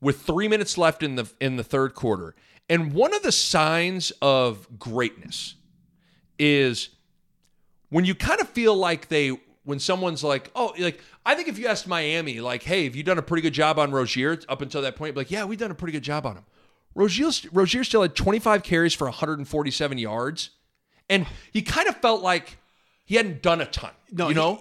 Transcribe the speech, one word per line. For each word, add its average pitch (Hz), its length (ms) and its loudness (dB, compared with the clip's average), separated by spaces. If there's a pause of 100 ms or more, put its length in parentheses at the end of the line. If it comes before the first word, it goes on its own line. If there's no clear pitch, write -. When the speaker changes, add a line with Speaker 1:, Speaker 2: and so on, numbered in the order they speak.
Speaker 1:
with 139 220 -2
three 190 260 0
minutes 208 300 0
left 160 240 2
in 139 140 -4
the, 113 220 -6
in 131 180 -2
the 117 80 -6
third 135 300 0
quarter. 92 400 -2 (360)
And 165 240 0
one 277 200 4
of 415 80 -2
the 311 100 0
signs 170 800 0 (120)
of 127 440 2 (120)
greatness - 800 -6 (840)
is 139 500 2 (1000)
when 175 160 2
you 185 80 2
kind 349 260 0
of - 80 -2
feel 220 260 2
like 175 340 -2
they, 143 300 0 (260)
when 139 140 -6
someone's 180 440 -2
like, 139 320 -2
"Oh," 226 240 -2
like, 175 220 -2 (240)
I 247 100 4
think 330 140 -2
if 208 100 -8
you 233 100 -4
asked 202 200 -4
Miami, 156 520 -2
like, 123 220 -4
"Hey, 175 220 0
have 127 100 -4
you 143 80 -8
done 180 140 2
a 156 60 -2
pretty 165 180 -2
good 156 140 0
job 151 240 4
on 143 140 2
Rozier 135 540 0
up 131 140 -6
until 139 220 -6
that 131 120 -4
point?" 151 220 -8
Like, 135 140 -6
"Yeah, 202 160 -4
we've 208 120 -8
done 220 120 -4
a 175 40 -10
pretty 165 180 -8
good 151 100 -6
job 147 240 -4
on 101 100 -8
him." - 80 -20 (500)
Rozier, 208 360 2 (200)
Rozier 190 320 2
still 220 200 4
had 165 120 0
twenty-five 208 480 2
carries 165 300 2
for 147 160 -2
a - 20 -4
hundred 151 280 -4
and 139 100 -10
forty-seven 143 480 -2
yards. 120 540 -4 (580)
And 185 180 2 (260)
he 214 100 0
kind 359 260 0
of - 80 0
felt 226 260 2
like 180 360 -2 (460)
he 202 120 0
hadn't 196 260 0
done 170 180 4
a 139 60 -4
ton, - 240 -10 (200)
Speaker 2:
No, 175 180 -2
Speaker 1:
you 151 60 2
know? 165 260 2